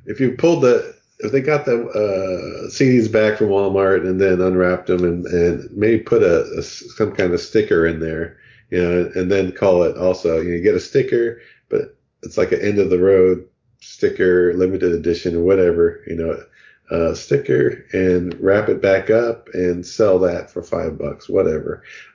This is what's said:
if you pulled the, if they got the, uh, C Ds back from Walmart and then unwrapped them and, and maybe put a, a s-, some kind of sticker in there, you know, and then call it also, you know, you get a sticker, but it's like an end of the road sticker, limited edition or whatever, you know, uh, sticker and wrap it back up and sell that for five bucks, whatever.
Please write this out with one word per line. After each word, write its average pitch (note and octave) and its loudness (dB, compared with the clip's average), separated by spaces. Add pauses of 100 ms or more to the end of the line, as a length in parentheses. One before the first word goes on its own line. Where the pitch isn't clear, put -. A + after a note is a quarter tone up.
if - -6
you B2+ 0
pulled D#3+ 2
the, B2 2 (260)
if G#2+ -6
they C#3 2
got D3 0
the, A#2+ 0
uh, F#2+ -4
C C3 0
Ds A#2+ 4
back G#2+ 2
from G#2+ 2
Walmart F#2+ 2
and F#2+ 0
then F#2+ 2
unwrapped F2+ 0
them F2+ 0
and, F2 -2
and F2 0
maybe A2 2
put A2 2
a, E2+ 2 (120)
a E2 -10
s-, - -12 (120)
some G#2+ -2
kind F2+ 0
of E2+ -2
sticker F2 0
in E2 -2
there, D#2+ -8 (340)
you F2+ 0
know, F2 0
and F#2 -2
then F#2 0
call F2+ 2
it E2 -2
also, F2 0
you F2 -4
know, F2 -4
you E2+ -6
get G2 2
a F2+ 0
sticker, A#2+ -2 (300)
but - -4 (260)
it's D2 -14
like F#2 0
an - 0
end G2+ -2
of F#2+ 2
the F2+ 2
road F#2 2 (320)
sticker, F2+ 0
limited F#2 0
edition E2+ -2
or E2+ 0
whatever, E2+ 2
you E2+ -8
know, E2 -6 (500)
uh, E2 0
sticker C#2 -2
and F2+ 0
wrap G2+ 0
it F#2 -2
back F#2+ 2
up A2+ 0
and F2+ -2
sell G2 2
that F2+ -2
for F2+ -10
five E2 -6
bucks, C#2+ -10
whatever. D#2 -2 (300)